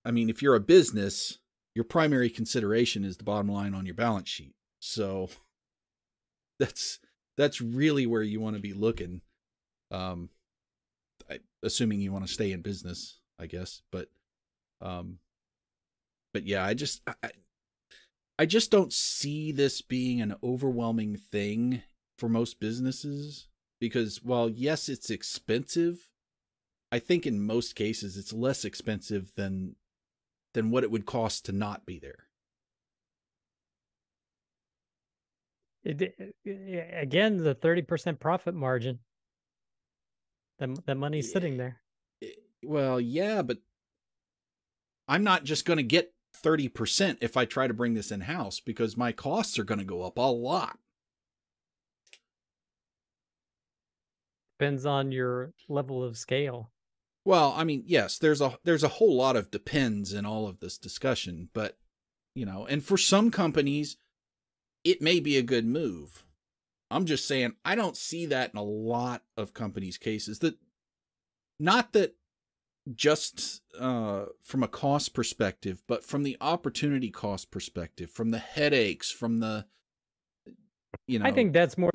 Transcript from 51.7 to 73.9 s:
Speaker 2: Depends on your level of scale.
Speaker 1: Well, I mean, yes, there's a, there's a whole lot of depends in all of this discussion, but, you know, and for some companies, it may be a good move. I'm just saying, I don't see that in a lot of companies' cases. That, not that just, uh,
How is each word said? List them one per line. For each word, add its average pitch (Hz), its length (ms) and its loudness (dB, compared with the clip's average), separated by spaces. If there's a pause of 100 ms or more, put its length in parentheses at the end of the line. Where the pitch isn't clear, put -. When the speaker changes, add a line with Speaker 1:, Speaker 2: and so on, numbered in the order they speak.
Speaker 2:
Depends 143 260 0
on 139 260 0
your 127 400 -4 (160)
level 135 360 -4
of 117 120 -6
scale. 127 560 -4 (540)
Speaker 1:
Well, 165 300 6
I 160 80 0
mean, 147 240 0
yes, 127 320 2
there's 151 220 6
a, 127 220 0
there's 160 200 4
a 147 40 6
whole 180 280 6
lot 127 200 4
of 104 140 0
depends 104 640 0
in 104 120 -4
all 110 220 -4
of 92 120 -12
this - 180 -10
discussion, 90 760 -4
but, 107 240 -4 (580)
you 127 100 -4
know, 95 200 -8
and 143 180 -2
for 196 140 2
some 208 320 6
companies, 147 680 0 (840)
it 180 200 4
may 170 160 6
be 143 180 4
a 127 60 4
good 117 220 2
move. 113 580 -4 (640)
I'm 170 160 2
just 151 220 0
saying, 127 260 0 (100)
I 180 120 0
don't 196 200 0
see 170 320 -6
that 127 260 0
in 107 40 -8
a 104 60 -4
lot 117 580 -2 (160)
of 104 160 -6
companies' 98 460 -6
cases. 107 400 -6
That, 165 180 0 (1040)
not 202 340 2
that 196 220 4 (800)
just, - 640 0 (180)
uh, 110 460 -2 (180)